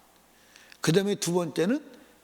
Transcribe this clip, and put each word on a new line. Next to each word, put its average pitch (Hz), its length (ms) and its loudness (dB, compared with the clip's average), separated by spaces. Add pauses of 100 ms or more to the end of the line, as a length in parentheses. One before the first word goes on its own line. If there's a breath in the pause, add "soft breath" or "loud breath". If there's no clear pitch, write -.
(800 loud breath)
그다음에 196 340 2
두 - 180 -4
번째는 175 500 0 (400 loud breath)